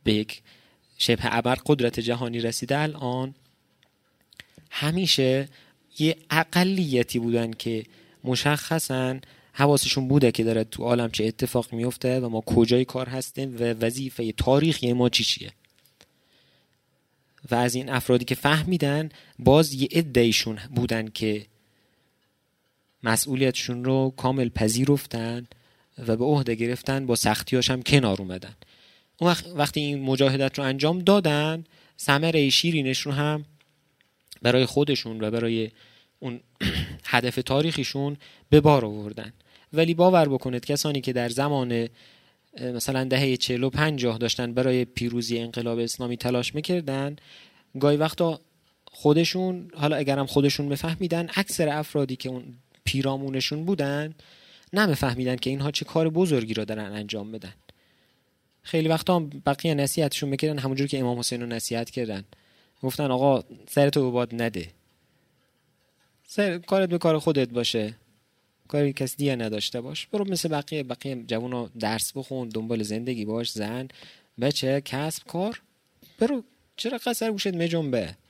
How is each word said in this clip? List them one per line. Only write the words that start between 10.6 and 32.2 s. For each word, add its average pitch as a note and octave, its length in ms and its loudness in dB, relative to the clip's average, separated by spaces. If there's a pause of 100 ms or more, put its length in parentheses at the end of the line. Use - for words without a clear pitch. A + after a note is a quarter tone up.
تو - 200 -8
عالم A#2+ 280 0
چه G#2+ 140 -2
اتفاق A#2+ 480 -2
میفته B2 460 -2
و B2 100 -4
ما A2 120 -4
کجای A#2+ 440 4
کار B2+ 240 -8
هستیم C3 460 -8
و A2+ 40 -12
وظیفه A#2 720 -2
تاریخی C#3 640 2
ما B2 160 4
چی - 140 0
چیه. - 280 -4 (2000)
و A#2+ 40 2
از A#2+ 200 2
این C3 140 -6
افرادی B2 360 2
که B2 100 -2
فهمیدن، D#3 720 2 (300)
باز C#3+ 340 6
یه C3+ 180 0
عده‌ایشون A#2+ 680 2 (160)
بودن A#2+ 320 0
که G#2+ 380 -4 (1600)
مسئولیتشون B2 800 0
رو C3 340 2
کامل B2+ 320 0
پذیرفتن A#2 1000 0 (600)
و A2+ 100 2
به A#2+ 80 0
عهده C3+ 300 2
گرفتن، B2+ 500 -2
با B2 100 2
سختیاش A#2 540 2
هم B2+ 120 0
کنار A#2 400 4
اومدن. F#2 340 -10 (640)
اون E3+ 140 4
وقت، E3 160 -2
وقتی D#3 320 -2
این C#3+ 220 -2
مجاهدت C3+ 580 2
رو C#3 60 -2
انجام C#3+ 340 0
دادن، E3 640 4 (360)
ثمره D3 500 4